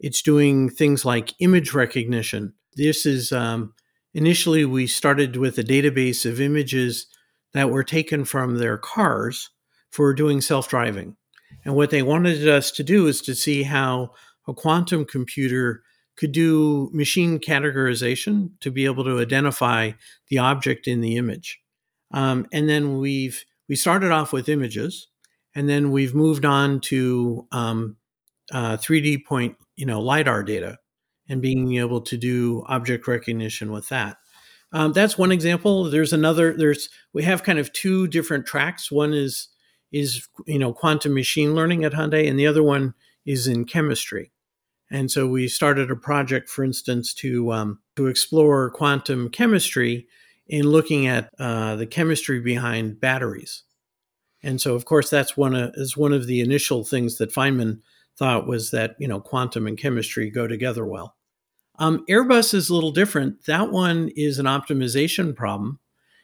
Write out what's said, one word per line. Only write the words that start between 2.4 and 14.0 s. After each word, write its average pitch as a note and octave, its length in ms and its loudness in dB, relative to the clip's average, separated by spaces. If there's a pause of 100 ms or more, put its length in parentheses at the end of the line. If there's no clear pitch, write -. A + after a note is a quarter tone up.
This D3 300 0
is, C3+ 280 0
um, A#2 420 -2 (400)
initially D#3+ 500 2
we C3 220 0
started C#3 500 0
with B2+ 220 -2
a A#2+ 40 0
database C3 640 2
of A#2 160 -4
images C3 680 -2 (460)
that C#3 180 0
were C3 140 0
taken D#3 400 -2
from B2+ 320 -2
their A#2 220 -2
cars C3 720 -2 (400)
for C#3+ 240 4
doing C#3+ 260 2
self-driving. A#2+ 760 -2 (500)
And C#3 80 -2
what D3 160 4
they C#3+ 120 2
wanted D3+ 460 2
us C#3+ 220 4
to - 120 -6
do E3+ 260 4
is C3+ 140 0
to C3 120 -4
see C#3 300 0
how C3 480 -2 (340)